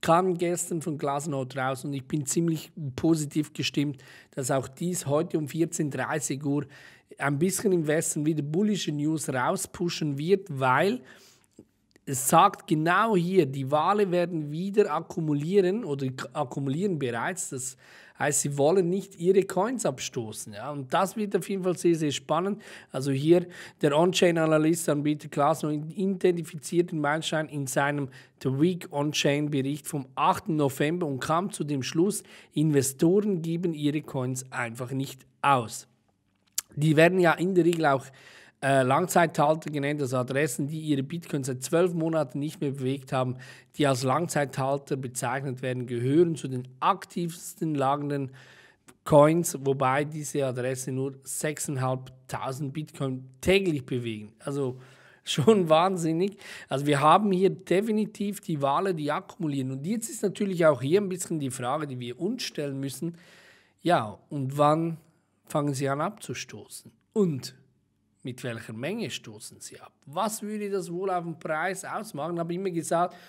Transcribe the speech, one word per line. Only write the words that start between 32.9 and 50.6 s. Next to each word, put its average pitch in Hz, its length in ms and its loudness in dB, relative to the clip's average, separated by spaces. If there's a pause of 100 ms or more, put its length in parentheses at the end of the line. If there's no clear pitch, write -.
geben 170 320 -2
ihre 147 280 -2
Coins 131 500 -6
einfach 120 400 -6
nicht - 340 -8 (160)
aus. 127 460 0 (880)
Die 151 220 4
werden 175 220 8
ja 170 120 6
in 180 240 0
der 175 80 6
Regel 165 220 2
auch, 135 200 2 (560)
äh, 135 200 4
Langzeithalter 160 880 2
genannt, 147 280 -2
also 131 160 -2
Adressen, 135 520 0
die 156 120 -6
ihre 151 240 0
Bitcoins 151 440 -6
seit 131 140 -6
zwölf 175 320 2
Monaten 160 460 -2
nicht 151 220 -6
mehr 143 100 -2
bewegt 135 400 -4
haben, 127 240 0 (400)
die 147 100 2
als 135 180 2
Langzeithalter 139 920 0
bezeichnet 131 640 -6
werden, 127 240 -4
gehören 135 520 2
zu - 100 -10
den 127 180 -6 (140)
aktivsten 170 960 -4
lagernden 139 560 0 (720)
Coins, 160 600 6
wobei 139 400 2
diese 151 400 -4
Adresse 131 480 -4